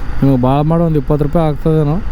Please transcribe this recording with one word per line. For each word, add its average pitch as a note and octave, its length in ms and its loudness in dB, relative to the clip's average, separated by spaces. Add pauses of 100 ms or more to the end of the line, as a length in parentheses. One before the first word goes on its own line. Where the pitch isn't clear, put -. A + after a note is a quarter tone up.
(200)
ನಿಮಗೆ C3+ 280 2
ಭಾಳ C3+ 120 2 (100)
ಮಾಡಿ E3 200 2
ಒಂದು D#3 120 0
ಇಪ್ಪತ್ತು D3 260 0
ರೂಪಾಯಿ E3 220 0
ಆಗ್ತದೇನೋ. D#3 480 0 (140)